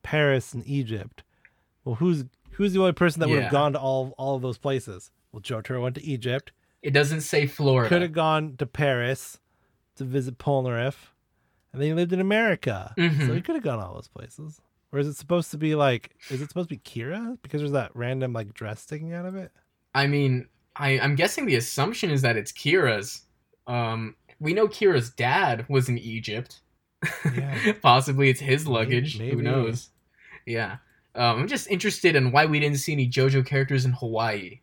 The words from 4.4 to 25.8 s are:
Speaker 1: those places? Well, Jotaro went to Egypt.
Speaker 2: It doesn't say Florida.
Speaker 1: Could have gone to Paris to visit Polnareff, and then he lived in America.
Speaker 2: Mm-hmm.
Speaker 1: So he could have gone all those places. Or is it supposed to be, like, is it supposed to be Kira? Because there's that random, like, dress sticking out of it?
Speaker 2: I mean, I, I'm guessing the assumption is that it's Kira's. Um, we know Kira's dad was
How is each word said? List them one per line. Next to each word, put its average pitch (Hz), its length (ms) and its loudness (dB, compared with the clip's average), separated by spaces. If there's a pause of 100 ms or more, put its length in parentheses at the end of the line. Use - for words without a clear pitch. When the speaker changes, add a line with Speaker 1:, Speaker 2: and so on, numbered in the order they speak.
Speaker 1:
those 123 160 -4
places? 127 500 -6 (220)
Well, 107 100 -16
Jotaro 123 400 -6
went 127 140 -4
to 147 100 -12
Egypt. 131 460 -4 (320)
Speaker 2:
It 143 80 -2
doesn't 147 300 4
say 147 260 2
Florida. 131 420 2
Speaker 1:
Could 175 140 4
have 165 100 -4
gone 156 440 0
to 135 100 -4
Paris 131 720 -2 (560)
to 135 80 -10
visit 131 340 -4
Polnareff, 127 580 0 (760)
and 135 80 -6
then 147 60 0
he 156 80 0
lived 175 180 0
in 185 80 0
America. 180 760 0
Speaker 2:
Mm-hmm. 156 300 2
Speaker 1:
So 120 80 2
he 180 80 0
could 330 140 -4
have 262 80 -6
gone 127 160 -2
all 92 160 -10
those - 120 -16
places. 151 540 -18 (320)
Or 139 60 -2
is 143 80 0
it 147 100 -8
supposed 170 340 -2
to 151 60 -10
be, 156 180 0
like, 135 400 2 (140)
is 135 120 -4
it 147 60 -8
supposed 175 220 -6
to 151 60 -8
be 104 40 -18
Kira? 208 600 -8
Because - 180 -6
there's 147 140 -2
that 127 220 -2
random, 127 360 -4
like, 110 220 -8
dress 107 280 -10
sticking 160 320 -10
out 175 120 -8
of 185 100 -10
it? 185 160 -12 (420)
Speaker 2:
I 139 140 4
mean, 139 400 2 (280)
I, 135 240 0
I'm 139 160 2
guessing 180 320 0
the 147 80 4
assumption 160 560 -2
is 139 100 2
that 117 160 2
it's 101 160 -6
Kira's. 131 680 0 (440)
Um, 113 480 -2 (240)
we 156 140 -2
know 214 140 4
Kira's 156 420 4
dad 127 580 0
was 131 220 2